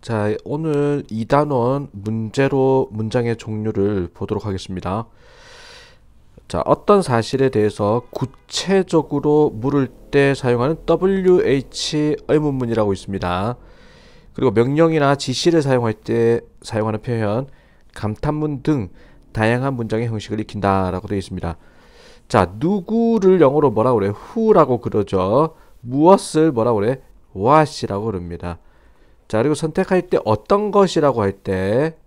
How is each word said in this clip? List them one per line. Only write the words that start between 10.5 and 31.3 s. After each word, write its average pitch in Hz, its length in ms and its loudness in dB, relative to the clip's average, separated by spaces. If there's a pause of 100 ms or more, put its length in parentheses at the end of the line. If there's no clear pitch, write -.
더블유에이치 160 1300 0 (120)
의문문이라고 127 640 0
있습니다. 95 640 -4 (760)
그리고 123 160 0
명령이나 143 640 2
지시를 151 480 0
사용할 123 320 0
때 117 480 0 (180)
사용하는 107 400 -4
표현, 113 460 -4 (480)
감탄문 147 680 -6
등 135 280 -2 (420)
다양한 120 400 0
문장의 117 360 -4
형식을 107 300 -6
익힌다라고 95 680 -2
되어 101 80 -4
있습니다. 90 400 -8 (720)
자, 87 300 2
누구를 196 840 2
영어로 143 300 4
뭐라고 113 300 2
그래? 98 120 0 (240)
Who라고 175 460 4
그러죠. 107 720 0 (260)
무엇을 156 720 2
뭐라고 113 280 2
그래? 113 200 -2 (340)
What이라고 110 680 0
그럽니다. 87 540 -8 (680)
자, 113 120 -2
그리고 147 160 2
선택할 180 480 -2
때 180 220 -2
어떤 202 460 0
것이라고 160 520 2
할 98 100 0